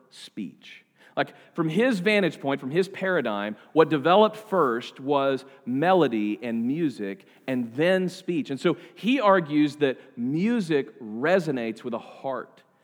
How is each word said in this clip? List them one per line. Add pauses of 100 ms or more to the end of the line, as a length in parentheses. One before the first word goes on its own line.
speech. (320)
Like, (200)
from
his
vantage
point,
from
his
paradigm, (160)
what
developed
first
was (220)
melody
and
music (200)
and
then
speech.
And
so (180)
he
argues
that (180)
music
resonates
with
a
heart (200)